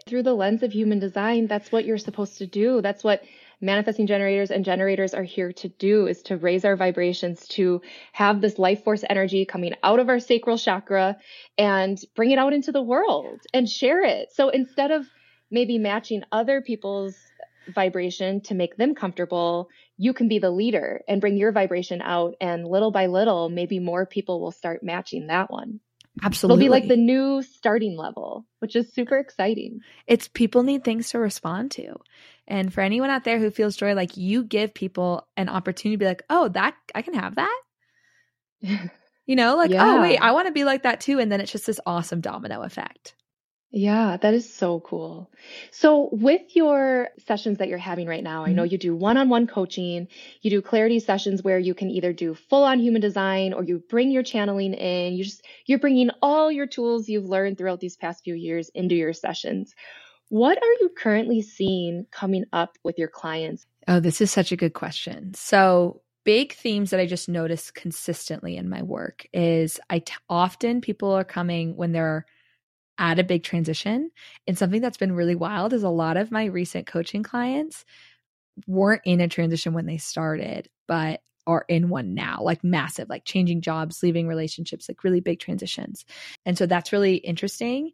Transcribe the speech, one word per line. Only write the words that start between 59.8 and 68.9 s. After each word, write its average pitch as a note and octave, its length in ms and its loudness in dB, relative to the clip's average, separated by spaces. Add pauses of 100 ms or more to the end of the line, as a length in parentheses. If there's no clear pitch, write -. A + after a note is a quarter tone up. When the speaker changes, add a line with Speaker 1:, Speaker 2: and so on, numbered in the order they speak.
Speaker 1:
What A#3+ 280 4
are A#4 240 2
you F4+ 160 4
currently A3+ 460 0
seeing F#3+ 680 -4
coming F#3+ 420 -2
up E3+ 300 -4
with E3+ 160 -4
your D#3+ 100 -2
clients? D#3+ 580 -8 (220)
Speaker 2:
Oh, F3+ 120 4
this E3 200 0
is G3+ 100 4
such F#3+ 220 0
a F3+ 40 -2
good E3 180 -2
question. - 600 -12
So F#3 680 4 (220)
big A#3 300 4
themes G3+ 360 -2
that F#3 100 2
I F#3 60 2
just F3 220 -6
notice E3 420 -4
consistently - 840 -8
in F3+ 120 -8
my - 140 -6
work - 500 -10